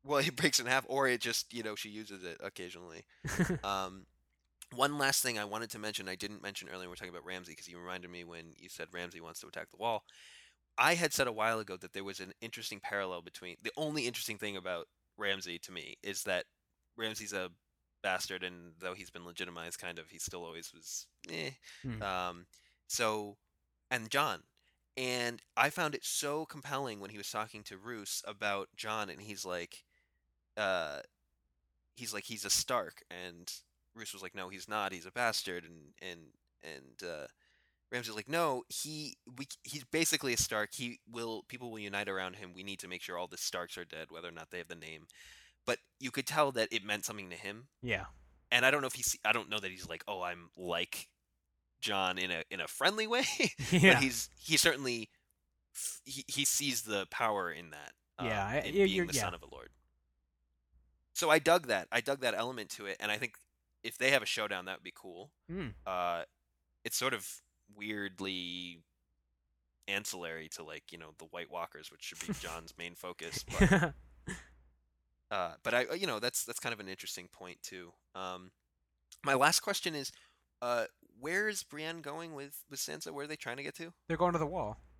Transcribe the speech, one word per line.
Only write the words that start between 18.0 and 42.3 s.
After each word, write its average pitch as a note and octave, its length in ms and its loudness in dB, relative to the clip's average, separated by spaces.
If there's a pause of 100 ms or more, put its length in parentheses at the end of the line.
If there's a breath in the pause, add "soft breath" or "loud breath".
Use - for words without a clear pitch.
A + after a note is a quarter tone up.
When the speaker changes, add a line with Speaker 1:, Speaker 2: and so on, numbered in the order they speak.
Speaker 1:
bastard, F#2 400 0
and F2 360 -10
though F2+ 140 -4
he's F#2+ 160 -12
been F2 160 -14
legitimized, F2 540 -8
kind F2 200 -8
of, D#2 120 -14
he E2 80 -18
still F2 260 -6
always E2 280 -10
was, - 340 -10 (220)
eh. D#3 220 -4 (320 loud breath)
Speaker 2:
Hmm. A2+ 200 -6
Speaker 1:
Um, F2+ 440 -2 (400 soft breath)
so, G#2+ 500 0 (540)
and A2+ 200 0
Jon. C3+ 320 2 (540)
And B2 440 -2 (160)
I C3 140 6
found D3+ 240 0
it - 100 -6
so D3+ 400 0
compelling C3+ 540 -4
when G2 120 -8
he G#2+ 60 -12
was G2 140 -6
talking G#2+ 340 -4
to G2 120 -12
Roose G#2+ 500 -6
about G2+ 480 0
Jon, G#2+ 340 -2
and D#2+ 120 -10
he's G#2 240 -8
like, F2 380 -4 (720)
uh, F2 440 2 (960)
he's A2+ 180 -6
like, G2+ 120 -4
"He's A2 200 -6
a G2 40 -2
Stark," - 640 2
and F2 400 -10 (440)
Roose A2 180 -8
was F#2+ 100 -12
like, F2+ 120 -8
"No, F#2 140 -6
he's F#2+ 180 -10
not. G#2 240 2
He's F2 140 -8
a F#2 60 -10
bastard." G2 540 0
And, D#2+ 360 -20
and, E2+ 320 -12 (300)
and, C2+ 400 -12
uh, D#2 240 -6 (640)
Ramsay's A2+ 240 -4
like, G#2+ 140 -6
"No, D3+ 400 2
he, D3+ 480 -6 (200)
we, C#3 100 -10 (160)
he's B2 220 -8
basically D#3 480 4
a A2+ 40 4
Stark. G#2+ 360 2
He A#2+ 260 -4 (120)
will, A#2 360 -4
people B2 240 -10
will A2 80 -8
unite G2+ 300 -2
around F#2+ 280 -2